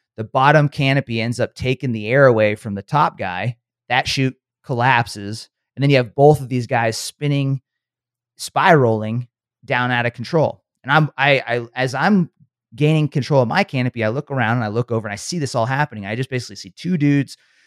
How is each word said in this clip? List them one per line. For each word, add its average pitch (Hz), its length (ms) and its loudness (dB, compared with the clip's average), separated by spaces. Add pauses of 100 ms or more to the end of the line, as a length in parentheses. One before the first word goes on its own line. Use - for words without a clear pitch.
(160)
The 113 80 -8
bottom 143 460 4
canopy 135 500 -2
ends 113 200 -4
up - 160 -4
taking 131 360 -4
the 107 160 -6
air 135 200 4
away 107 280 4
from 101 200 -8
the 98 60 -8
top 147 360 -2
guy. 95 400 -6 (320)
That 127 180 0
chute 131 280 -2 (280)
collapses. 117 840 -2 (260)
And 131 80 -4
then 143 60 4
you 139 80 6
have 120 180 -2
both 151 260 6
of 127 80 -10
these 123 180 -2
guys 117 300 0
spinning, 139 640 -2 (760)
spiraling 123 920 2 (380)
down 123 260 0
out 120 140 0
of 117 80 -4
control. 135 500 -2 (200)
And 120 80 -4
I'm, 151 260 4
I, 139 280 2
I, 120 300 -4
as 127 180 -2
I'm 170 380 2 (440)
gaining 151 320 0
control 139 340 0
of 120 60 0
my 185 160 0
canopy, 123 400 -4
I 107 60 0
look 135 220 -6
around 120 260 0
and 120 60 -2
I 107 60 -4
look 113 220 -4
over 110 160 -4
and 101 60 -8
I 101 40 -8
see - 220 -8
this 139 160 -6
all 113 100 -2
happening. 131 400 -4
I 104 100 -6
just 131 140 -6
basically 120 260 -8
see - 160 -18
two 175 260 -4
dudes 143 400 0 (300)